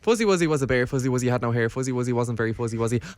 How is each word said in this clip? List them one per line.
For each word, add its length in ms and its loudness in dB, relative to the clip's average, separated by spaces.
Fuzzy 240 2
Wuzzy 220 4
was 140 2
a 60 0
bear. 200 2
Fuzzy 220 -2
Wuzzy 200 0
had 120 0
no 100 -2
hair. 180 0
Fuzzy 220 -4
Wuzzy 220 -2
wasn't 240 0
very 160 0
fuzzy, 240 -4
was 140 0
he? 140 0
<laughs> 120 -16